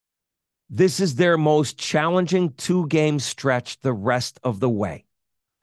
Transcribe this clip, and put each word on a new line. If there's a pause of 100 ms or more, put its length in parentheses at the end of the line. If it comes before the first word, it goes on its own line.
(680)
This
is
their
most
challenging
two-game
stretch
the
rest
of
the
way. (560)